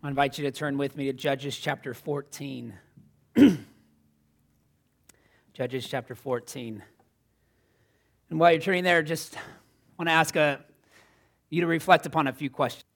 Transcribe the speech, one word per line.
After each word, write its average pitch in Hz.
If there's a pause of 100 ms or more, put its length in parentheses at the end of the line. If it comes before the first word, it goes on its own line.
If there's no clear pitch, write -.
I 151
invite 139
you 147
to 135
turn 143
with 139
me 139
to 135
Judges 139
chapter 139
fourteen. 135 (640)
<clears throat> 220 (1900)
Judges 127
chapter 127
fourteen. 117 (1500)
And 160
while 170
you're 160
turning 180
there, 175
just 156 (640)
wanna 165
ask 160
a, 147 (920)
you 170
to 175
reflect 165
upon 147
a 131
few 143
questions. - (100)